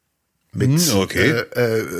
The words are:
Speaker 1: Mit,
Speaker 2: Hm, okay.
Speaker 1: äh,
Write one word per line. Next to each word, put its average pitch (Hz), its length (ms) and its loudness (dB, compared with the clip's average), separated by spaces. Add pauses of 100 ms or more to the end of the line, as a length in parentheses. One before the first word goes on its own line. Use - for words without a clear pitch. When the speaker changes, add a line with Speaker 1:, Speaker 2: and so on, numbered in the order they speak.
(540)
Speaker 1:
Mit, 135 260 2
Speaker 2:
Hm, 151 180 0
okay. 95 320 0 (260)
Speaker 1:
äh, 113 240 0 (200)